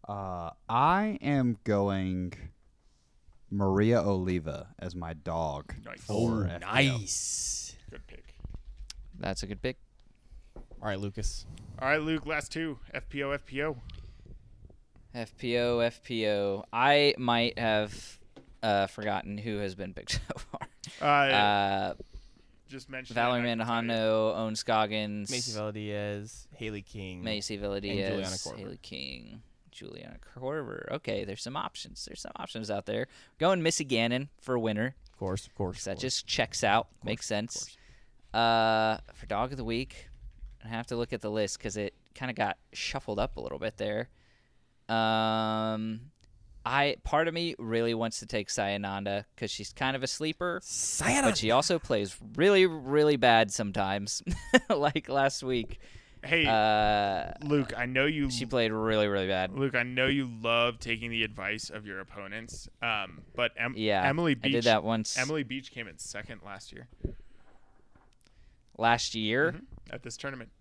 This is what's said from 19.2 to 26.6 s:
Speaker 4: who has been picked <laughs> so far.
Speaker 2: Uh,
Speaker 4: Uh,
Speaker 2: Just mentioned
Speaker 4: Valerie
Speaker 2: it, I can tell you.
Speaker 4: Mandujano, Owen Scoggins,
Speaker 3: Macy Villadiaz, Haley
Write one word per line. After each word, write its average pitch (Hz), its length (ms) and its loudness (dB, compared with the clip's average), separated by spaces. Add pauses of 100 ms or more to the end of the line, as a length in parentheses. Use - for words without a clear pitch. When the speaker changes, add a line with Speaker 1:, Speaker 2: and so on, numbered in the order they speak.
Speaker 4:
who 104 200 -4
has 95 160 -4
been 95 200 -10
picked - 300 -4
<laughs> - 40 -16
so - 100 -6
far. - 220 -12 (680)
Speaker 2:
Uh, - 40 4
Speaker 4:
Uh, 101 600 4 (800)
Speaker 2:
Just 131 160 -14
mentioned 127 240 -10
Speaker 4:
Valerie 120 340 4
Speaker 2:
it, 117 40 0
I 113 40 0
can 113 100 -2
tell 117 180 0
you. 117 40 -2 (140)
Speaker 4:
Mandujano, 110 340 4
Owen 110 200 -2
Scoggins, 107 720 0
Speaker 3:
Macy 123 260 -6
Villadiaz, 104 1000 -6
Haley 107 260 -8